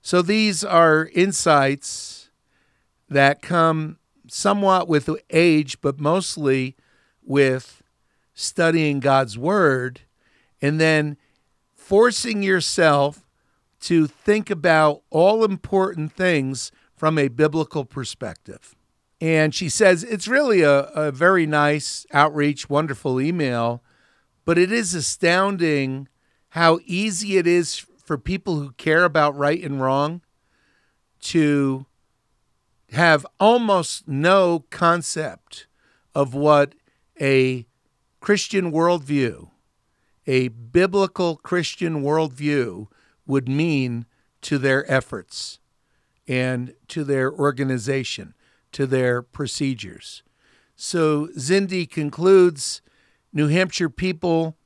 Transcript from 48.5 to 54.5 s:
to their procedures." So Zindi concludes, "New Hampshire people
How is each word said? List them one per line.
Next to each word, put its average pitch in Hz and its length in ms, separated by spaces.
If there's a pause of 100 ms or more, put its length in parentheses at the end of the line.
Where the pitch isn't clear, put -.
to 139 140
their 127 360
procedures." - 1000 (520)
So 156 520 (100)
Zindi 180 500
concludes, 165 960 (500)
"New 151 180
Hampshire 175 400
people 165 760